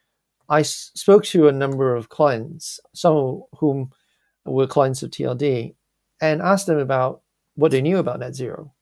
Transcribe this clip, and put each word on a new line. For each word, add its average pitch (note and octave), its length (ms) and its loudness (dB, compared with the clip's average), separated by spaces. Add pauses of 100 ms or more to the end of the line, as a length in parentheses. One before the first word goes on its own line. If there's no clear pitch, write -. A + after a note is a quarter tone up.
(480)
I D3 120 2
s-, - 340 -6
spoke G3+ 300 6
to D#3 240 6
a C#3 40 4
number C3+ 420 -2
of A#2 140 -6
clients, C#3 720 -2 (140)
some D#3+ 200 2
of C3+ 280 -2 (160)
whom C3+ 340 -2 (540)
were C3+ 200 0
clients C3 360 0
of - 80 -10
T C#3 140 -8
L B2+ 100 -4
D, B2+ 400 -4 (460)
and D#3 220 0
asked F#3+ 240 0
them D#3+ 120 0
about C3 440 -2 (320)
what D3+ 160 2
they C3 100 2
knew F3 180 0
about B2+ 200 -4
net B2+ 160 -10
zero. B2+ 460 -10